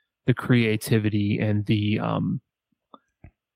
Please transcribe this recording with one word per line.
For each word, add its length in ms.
the 80
creativity 1080
and 260
the, 340
um, 420